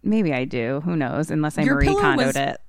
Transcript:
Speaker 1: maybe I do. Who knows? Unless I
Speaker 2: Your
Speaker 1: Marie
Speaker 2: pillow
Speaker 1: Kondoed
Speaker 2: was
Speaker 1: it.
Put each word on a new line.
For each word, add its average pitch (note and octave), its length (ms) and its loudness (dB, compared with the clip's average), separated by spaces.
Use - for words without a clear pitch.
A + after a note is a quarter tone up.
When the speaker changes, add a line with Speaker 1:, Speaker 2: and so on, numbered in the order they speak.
Speaker 1:
maybe G3+ 300 2
I B2+ 120 -2
do. B2+ 380 -4
Who F3 140 -2
knows? C#3+ 340 -2
Unless D3+ 260 -2
I D#3+ 60 0
Speaker 2:
Your C#3+ 120 4
Speaker 1:
Marie C#3+ 120 4
Speaker 2:
pillow G4 140 2
Speaker 1:
Kondoed C4+ 260 2
Speaker 2:
was - 80 0
Speaker 1:
it. - 220 -2